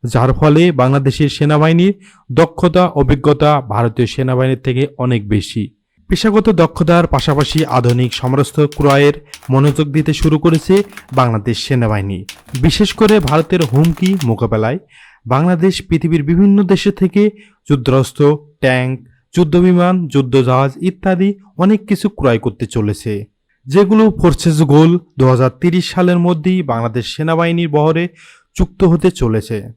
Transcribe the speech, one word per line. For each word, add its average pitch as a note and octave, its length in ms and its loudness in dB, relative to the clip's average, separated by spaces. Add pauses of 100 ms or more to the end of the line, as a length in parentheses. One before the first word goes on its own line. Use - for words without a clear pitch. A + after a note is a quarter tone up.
যার B2 300 0
ফলে D3+ 280 2 (100)
বাংলাদেশের C3+ 580 0
সেনাবাহিনীর D#3+ 640 2 (360)
দক্ষতা E3 540 0 (100)
অভিজ্ঞতা C#3+ 560 2 (180)
ভারতীয় A2+ 400 -2
সেনাবাহিনীর B2+ 580 -2
থেকে B2+ 160 -2 (160)
অনেক B2 300 -2
বেশি। G#2+ 340 -4 (480)
পেশাগত G#3+ 440 2
দক্ষতার E3+ 520 2
পাশাপাশি C#3+ 520 -2 (120)
আধুনিক A#2+ 440 0
সমরাস্ত্র C3+ 460 -2 (140)
ক্রয়ের C#3+ 400 2 (360)
মনোযোগ C#3 380 2
দিতে D3+ 260 -2
শুরু D#3 240 0
করেছে E3 360 0 (380)
বাংলাদেশ A#2+ 520 -2
সেনাবাহিনী। G#2+ 540 -2 (440)
বিশেষ F#3+ 300 0
করে G#3+ 280 2
ভারতের D#3+ 440 -2
হুমকি D#3 460 0 (140)
মোকাবেলায় A2+ 540 -2 (480)
বাংলাদেশ E3+ 560 0
পৃথিবীর D#3+ 420 -2
বিভিন্ন G3 400 2
দেশে F#3+ 280 0
থেকে G3 300 0 (420)
যুদ্ধাস্ত্র, C3+ 580 0 (380)
ট্যাঙ্ক, B2+ 340 0 (400)
যুদ্ধবিমান, F3 600 2 (140)
যুদ্ধজাহাজ C3 640 0 (100)
ইত্যাদি F#3 460 -2 (300)
অনেক G3+ 280 2
কিছু G#3 240 -2
ক্রয় A#2+ 300 -2
করতে A#2 260 -6
চলেছে, G#2 460 -4 (540)
যেগুলো G3+ 440 2
ফোর্সেস D#3 540 0
গোল D#3 260 4 (260)
দুহাজার B2+ 420 2
তিরিশ F3 320 0
সালের F3+ 280 0
মধ্যেই F3+ 440 0
বাংলাদেশ A#2 460 -4
সেনাবাহিনীর E3 680 -2
বহরে D#3+ 300 0 (500)
যুক্ত - 300 -4
হতে E3+ 260 2
চলেছে। A2 480 -4 (180)